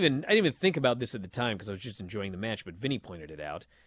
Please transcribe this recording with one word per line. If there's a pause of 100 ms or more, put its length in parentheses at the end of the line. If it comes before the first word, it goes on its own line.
even,
I
didn't
even
think
about
this
at
the
time
'cause
I
was
just
enjoying
the
match,
but
Vinny
pointed
it
out. (220)